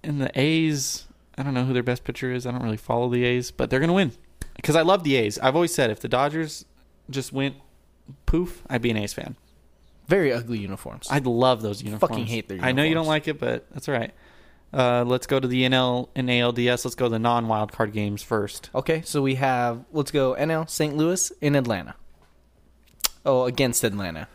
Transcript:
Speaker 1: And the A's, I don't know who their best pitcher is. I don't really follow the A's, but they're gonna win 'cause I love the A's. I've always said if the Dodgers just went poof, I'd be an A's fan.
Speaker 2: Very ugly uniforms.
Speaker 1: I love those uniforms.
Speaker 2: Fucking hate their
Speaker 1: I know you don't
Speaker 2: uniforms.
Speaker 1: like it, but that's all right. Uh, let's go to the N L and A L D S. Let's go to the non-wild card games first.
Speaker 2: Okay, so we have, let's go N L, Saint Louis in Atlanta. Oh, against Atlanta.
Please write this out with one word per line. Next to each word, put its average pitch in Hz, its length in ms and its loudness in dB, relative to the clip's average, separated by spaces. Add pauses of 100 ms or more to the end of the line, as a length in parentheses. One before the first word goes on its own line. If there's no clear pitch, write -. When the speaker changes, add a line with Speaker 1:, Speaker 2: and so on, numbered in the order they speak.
Speaker 1:
And 147 180 -2
the 131 160 0
A's, 151 680 0 (320)
I 135 60 -6
don't 139 100 -2
know 123 100 0
who 131 100 0
their 123 100 2
best 123 200 -2
pitcher 127 300 -6
is. 123 120 -4
I 120 60 -4
don't 123 120 -4
really 110 120 -2
follow 120 340 0
the 123 140 2
A's, 123 260 0
but - 200 -2
they're 127 100 2
gonna 165 140 4
win 185 180 4 (500)
'cause 151 140 2
I 165 60 8
love 175 240 4
the 139 100 4
A's. 107 240 2
I've 131 160 4
always 170 180 2
said 127 160 2
if 110 120 -4
the - 80 -8
Dodgers 147 560 0 (440)
just 131 220 -6
went 135 240 -2 (680)
poof, 170 440 0
I'd 123 120 0
be 120 100 2
an 110 60 0
A's 104 160 -4
fan. - 220 -10 (720)
Speaker 2:
Very 160 260 2
ugly 117 260 -4
uniforms. 98 500 -10
Speaker 1:
I 139 100 2
love 123 420 2
those 104 200 -4
uniforms. 104 300 0
Speaker 2:
Fucking 113 160 -4
hate 113 220 -6
their 98 120 -8
Speaker 1:
I 127 120 0
know 139 100 2
you 160 100 2
don't 160 120 0
Speaker 2:
uniforms. - 20 -2
Speaker 1:
like 151 220 0
it, 143 100 -6
but 120 340 -4
that's - 140 -10
all 143 80 0
right. 117 160 -2 (600)
Uh, 123 340 2
let's 127 200 0
go 135 120 2
to 131 80 -2
the 127 160 2
N 127 100 4
L 127 420 2
and 127 140 -2
A 123 100 2
L 120 120 2
D 120 160 0
S. 123 160 2
Let's 123 120 -6
go 127 100 0
to 120 40 2
the 113 100 0
non-wild 113 520 0
card 107 220 -2
games 104 280 -4
first. - 540 -4
Speaker 2:
Okay, 160 300 -2
so 147 160 -2
we 135 140 0
have, 123 580 0
let's 147 180 -2
go 135 220 2
N 156 180 -2
L, 160 160 -2
Saint 151 300 -2
Louis 170 340 2 (100)
in 143 140 4
Atlanta. 120 400 -2 (1300)
Oh, 127 200 4
against 123 380 0
Atlanta. 92 520 -4